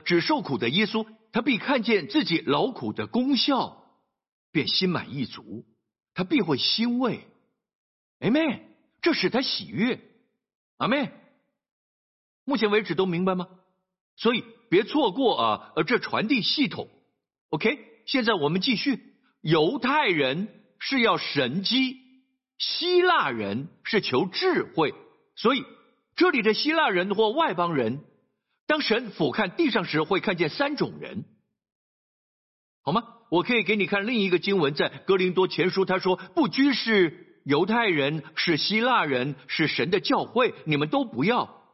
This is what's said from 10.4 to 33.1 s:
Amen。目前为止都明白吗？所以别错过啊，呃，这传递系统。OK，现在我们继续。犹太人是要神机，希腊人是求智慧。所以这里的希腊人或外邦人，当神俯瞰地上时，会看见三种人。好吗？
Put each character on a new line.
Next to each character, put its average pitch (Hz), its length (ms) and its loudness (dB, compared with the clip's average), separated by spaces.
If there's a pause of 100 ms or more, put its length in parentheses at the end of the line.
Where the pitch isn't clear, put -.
Amen。 220 320 0 (1300)
目 269 120 -2
前 208 140 2
为 214 120 2
止 175 120 -4
都 190 120 0
明 175 180 0
白 185 100 0
吗？ 180 140 -6 (680)
所 240 180 0
以 - 100 -4 (260)
别 202 140 4
错 254 280 0
过 226 240 2
啊， 110 400 -2
呃， 156 60 0
这 220 160 0
传 156 300 -4
递 247 140 0
系 262 260 0
统。 - 200 -10 (640)
OK， 220 280 -2 (280)
现 254 180 0
在 220 100 2
我 147 140 2
们 180 120 0
继 226 160 0
续。 - 380 -4 (260)
犹 165 380 2
太 277 280 0
人 160 420 0 (300)
是 269 220 -2
要 190 180 4
神 139 440 -2
机， 254 360 0 (600)
希 359 440 0
腊 311 280 2
人 113 380 -4 (140)
是 208 180 -2
求 - 260 0
智 339 360 0
慧。 - 320 -2 (420)
所 247 180 2
以 240 100 -4 (520)
这 359 140 4
里 247 120 0
的 214 120 2
希 294 180 -2
腊 311 160 2
人 190 260 0
或 214 160 2
外 277 240 0
邦 170 200 0
人， 127 300 -2 (600)
当 302 140 0
神 226 300 0
俯 - 220 0
瞰 190 220 -2
地 311 160 2
上 202 140 0
时， 156 180 0
会 180 180 0
看 190 160 -2
见 160 120 0
三 285 280 -2
种 101 240 -4
人。 - 240 -10 (1600)
好 143 100 -4
吗？ 233 100 0 (280)